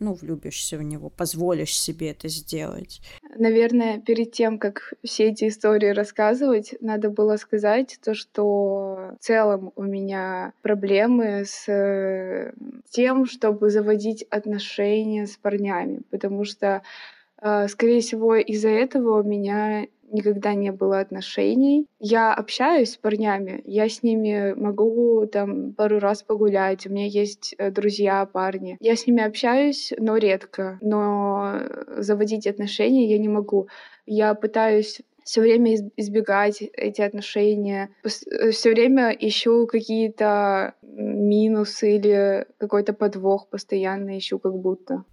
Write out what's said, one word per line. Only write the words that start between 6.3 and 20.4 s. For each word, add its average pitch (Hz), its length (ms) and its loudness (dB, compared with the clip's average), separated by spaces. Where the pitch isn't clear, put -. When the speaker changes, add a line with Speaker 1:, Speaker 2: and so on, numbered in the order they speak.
Speaker 2:
надо 214 300 -2
было 214 260 2
сказать 214 680 0
то, 220 100 -2
что 196 1040 -2
в - 40 -20
целом 208 520 2
у 202 80 -10
меня 196 680 -6
проблемы 202 840 2
с, - 220 -14
э, 190 840 -2
тем, 254 360 2
чтобы 214 440 0
заводить 214 600 0
отношения 208 960 -2
с 202 100 -14
парнями, 202 640 -4
потому 202 340 -4
что, 196 380 -2
э, 208 260 0
скорее 233 320 4
всего, 226 360 2
из-за 214 340 2
этого 226 500 2
у 208 40 0
меня 208 640 -2
никогда 208 420 0